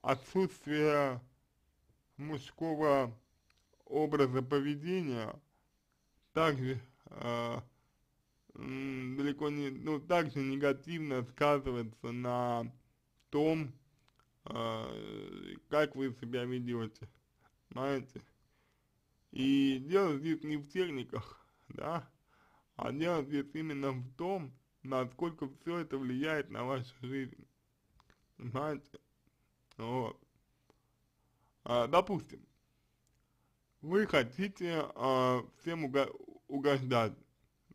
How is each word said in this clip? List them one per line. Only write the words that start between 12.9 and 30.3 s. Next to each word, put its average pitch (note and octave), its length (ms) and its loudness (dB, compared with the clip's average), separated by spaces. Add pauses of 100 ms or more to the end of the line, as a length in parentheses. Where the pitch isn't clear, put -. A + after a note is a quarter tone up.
том, D#3 420 2 (760)
э, G#2 1080 -6 (140)
как D3 260 2
вы C3+ 260 -2
себя A#2+ 240 -4
ведёте. A#2+ 600 -6 (640)
Понимаете? C3 520 -4 (1120)
И C3+ 480 4
дело D#3+ 380 2
здесь D#3 260 -2
не D3+ 140 -4
в C#3+ 100 -8
техниках, D3 800 -4 (240)
да, D#3+ 380 -6 (680)
а A#2+ 160 -4
дело D#3+ 320 0
здесь C#3+ 300 -2
именно C#3+ 380 -2
в B2+ 240 -6
том, E3+ 380 -4 (300)
насколько C3+ 680 -2
всё E3+ 300 -4
это D#3 180 -4
влияет C#3 540 -2
на A2+ 140 -4
вашу B2+ 360 -4
жизнь. C3 460 -8 (880)
Понимаете? C#3 640 -6 (760)
Вот. A#2 420 -4 (1400)